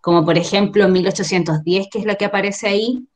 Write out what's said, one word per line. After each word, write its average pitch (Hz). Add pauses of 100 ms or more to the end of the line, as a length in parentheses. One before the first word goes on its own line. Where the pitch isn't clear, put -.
como 170
por 165
ejemplo 202
mil 185
ochocientos 175
diez, 190
que 226
es 208
la 208
que 208
aparece 202
ahí 226